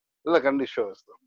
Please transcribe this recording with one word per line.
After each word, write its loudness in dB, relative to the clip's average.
இல்ல, 2
கண்டிப்பா, -2
ஷூர் -6
சார். -20